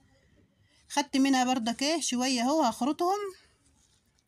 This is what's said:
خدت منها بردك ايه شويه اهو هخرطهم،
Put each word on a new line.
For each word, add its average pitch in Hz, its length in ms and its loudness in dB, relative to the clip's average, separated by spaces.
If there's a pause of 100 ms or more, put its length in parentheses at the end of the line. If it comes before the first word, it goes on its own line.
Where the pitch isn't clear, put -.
(880)
خدت - 280 -2
منها 262 260 4
بردك 247 400 -2
ايه 311 180 0
شويه 254 400 -2
اهو 294 220 2
هخرطهم، 302 540 0 (1120)